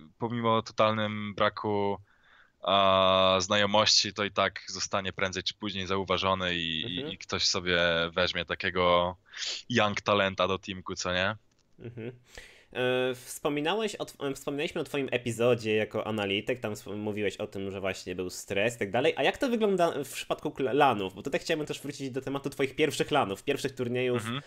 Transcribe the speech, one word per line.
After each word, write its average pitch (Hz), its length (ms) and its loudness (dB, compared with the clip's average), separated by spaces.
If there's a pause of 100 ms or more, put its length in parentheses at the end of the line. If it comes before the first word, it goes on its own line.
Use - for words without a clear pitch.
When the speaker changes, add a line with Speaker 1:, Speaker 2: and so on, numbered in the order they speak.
(180)
Speaker 1:
pomimo 117 440 2
totalnym 107 760 0
braku, 101 600 0 (640)
a, 95 760 6
znajomości, 104 720 4
to 107 100 -2
i 98 80 -2
tak 95 360 0
zostanie 95 460 -4
prędzej 92 300 -2
czy - 100 -4
później 95 340 -6
zauważony 92 680 0
i, 82 260 -2
i, 87 160 -8
Speaker 2:
Mhm. - 160 -6
Speaker 1:
i 90 40 -12
ktoś - 300 -4
sobie 90 320 0 (360)
weźmie 87 300 0
takiego 90 720 2 (540)
young 107 320 2
talenta 95 460 2
do 95 120 0
teamku, 92 360 -10
co 90 180 -2
nie? 95 220 0 (440)
Speaker 2:
Mhm. 117 320 -12 (640)
E, 127 420 2
wspominałeś 165 800 -2
o - 100 -6
tw-, - 260 -10
e, - 20 -4
wspominaliśmy 147 480 -4
o - 20 -4
twoim 135 280 -2
epizodzie 117 640 2
jako 107 320 0
analityk, 107 520 0
tam 107 160 -6
wspom-, 101 240 -10
mówiłeś 104 380 -2
o 104 100 -4
tym, 98 240 -6
że 98 100 -8
właśnie 95 340 -4
był 90 140 -4
stres 107 460 -2
i 120 40 -8
tak 101 120 -2
dalej. 131 260 2
A 135 60 2
jak 175 140 2
to 277 120 0
wygląda 190 540 2
w - 100 -12
przypadku - 380 -6
kl-, 127 260 -2
lanów? 110 380 4
Bo 98 80 -12
tutaj 139 160 -2
chciałbym 156 280 -2
też - 140 -8
wrócić 139 300 -10
do 127 100 -6
tematu 139 280 -4
twoich 135 260 -2
pierwszych 151 360 0
lanów, 107 320 2
pierwszych 135 320 -2
turniejów, 123 500 0
Speaker 1:
Mhm. 123 220 -6